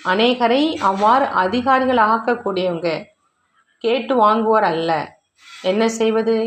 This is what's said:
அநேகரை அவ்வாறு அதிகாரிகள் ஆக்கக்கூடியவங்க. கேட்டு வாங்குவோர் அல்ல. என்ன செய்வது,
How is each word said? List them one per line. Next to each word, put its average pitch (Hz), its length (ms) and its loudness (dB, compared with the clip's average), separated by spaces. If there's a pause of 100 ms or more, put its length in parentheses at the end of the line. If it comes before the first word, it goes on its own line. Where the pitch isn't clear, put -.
அநேகரை 240 580 2 (140)
அவ்வாறு 208 500 0 (160)
அதிகாரிகள் 254 640 0
ஆக்கக்கூடியவங்க. 196 840 -2 (920)
கேட்டு 240 320 -2
வாங்குவோர் 220 560 2
அல்ல. 165 200 -2 (680)
என்ன 208 260 0
செய்வது, 220 460 0 (120)